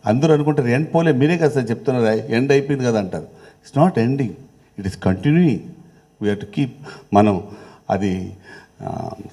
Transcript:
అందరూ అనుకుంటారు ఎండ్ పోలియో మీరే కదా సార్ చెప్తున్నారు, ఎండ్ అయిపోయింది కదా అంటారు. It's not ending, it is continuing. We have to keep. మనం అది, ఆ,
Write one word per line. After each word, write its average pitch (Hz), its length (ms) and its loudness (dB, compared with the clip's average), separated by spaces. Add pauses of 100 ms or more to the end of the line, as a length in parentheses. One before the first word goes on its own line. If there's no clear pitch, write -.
అందరూ 139 280 4
అనుకుంటారు 147 340 2
ఎండ్ 135 260 0
పోలియో 165 220 2
మీరే 151 220 2
కదా 160 120 2
సార్ 120 200 -2
చెప్తున్నారు, 120 360 -2
ఎండ్ 113 460 0
అయిపోయింది 139 340 2
కదా 113 140 2
అంటారు. 87 280 -6 (340)
It's - 200 -2
not 175 240 2
ending, 127 300 -2 (440)
it 95 120 -4
is - 60 -16 (100)
continuing. 143 680 0 (460)
We 104 80 0
have - 160 -4
to - 120 -18
keep. 139 120 -2 (440)
మనం 101 440 2 (320)
అది, 95 480 -4 (440)
ఆ, - 340 -10 (180)